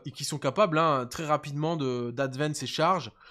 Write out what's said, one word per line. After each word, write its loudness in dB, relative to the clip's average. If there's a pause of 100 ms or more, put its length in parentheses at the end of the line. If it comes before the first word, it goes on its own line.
et -6
qui -10
sont -6
capables, 2
hein, 4
très -6
rapidement 0
de, -2
d'advance -2
et -4
charge, 2 (180)